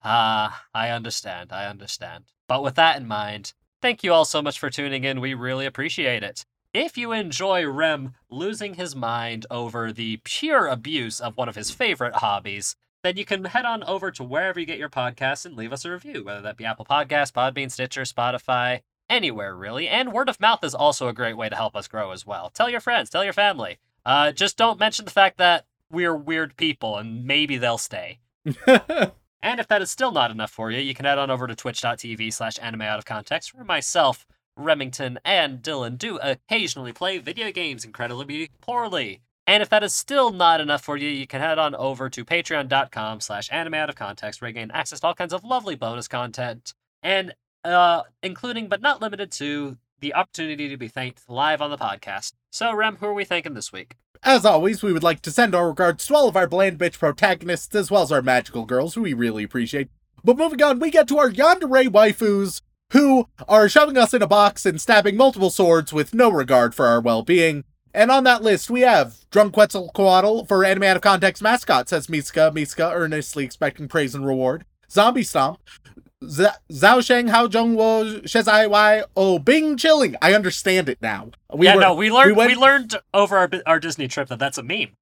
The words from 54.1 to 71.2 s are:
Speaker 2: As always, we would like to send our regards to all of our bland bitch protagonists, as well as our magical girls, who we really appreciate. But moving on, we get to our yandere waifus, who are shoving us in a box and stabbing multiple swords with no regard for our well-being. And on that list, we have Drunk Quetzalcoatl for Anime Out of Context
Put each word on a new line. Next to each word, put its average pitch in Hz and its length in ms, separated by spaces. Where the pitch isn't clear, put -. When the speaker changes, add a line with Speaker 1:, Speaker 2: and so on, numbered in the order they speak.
Speaker 2:
As 247 220
always, 190 360
we 202 120
would 160 100
like 170 200
to 156 80
send 226 220
our 175 140
regards 170 400
to 285 80
all 285 120
of 185 80
our 180 120
bland 180 320
bitch 175 180
protagonists, 170 800
as 190 160
well 196 100
as 151 100
our 143 120
magical 123 420
girls, 127 300
who 233 80
we 165 100
really 113 300
appreciate. 127 460
But 247 140
moving 311 260
on, 269 160
we 320 100
get 294 200
to 294 100
our 277 100
yandere 262 580
waifus, 202 760
who 269 340
are 208 220
shoving 302 280
us 240 180
in 214 80
a 185 40
box 202 380
and 160 160
stabbing 208 360
multiple 208 340
swords 165 420
with 151 220
no 233 160
regard 127 420
for 135 140
our 117 120
well-being. 143 640
And 220 160
on 269 140
that 247 200
list, 220 280
we 247 100
have 175 360
Drunk 208 240
Quetzalcoatl 196 920
for 196 180
Anime 196 180
Out 190 120
of 180 80
Context 190 400